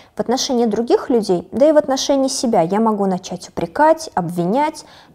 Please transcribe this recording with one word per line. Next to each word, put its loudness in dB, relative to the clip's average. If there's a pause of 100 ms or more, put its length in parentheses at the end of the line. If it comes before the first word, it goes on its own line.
(140)
В -8
отношении -2
других 0
людей, 0
да 4
и 4
в 6
отношении 0
себя 0
я 0
могу 0
начать -6
упрекать, 0
обвинять. -2 (280)